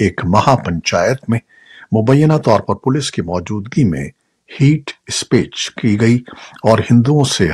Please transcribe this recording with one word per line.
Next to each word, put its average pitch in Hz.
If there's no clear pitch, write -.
एक 95
महापंचायत 95
में 113
मुबैना 139
तौर 110
पर -
पुलिस 131
की -
मौजूदगी 98
में 76
हीट 147
स्पीच -
की 107
गई 113
और 107
हिंदुओं 127
से 107